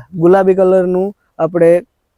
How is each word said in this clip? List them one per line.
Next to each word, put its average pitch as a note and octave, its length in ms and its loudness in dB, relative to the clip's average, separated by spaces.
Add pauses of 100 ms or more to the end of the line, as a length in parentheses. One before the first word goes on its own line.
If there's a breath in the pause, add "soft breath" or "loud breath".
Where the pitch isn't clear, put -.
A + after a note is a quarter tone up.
(140)
ગુલાબી F#3 400 2
કલરનું F#3 600 -2 (240)
આપણે E3+ 440 0 (360)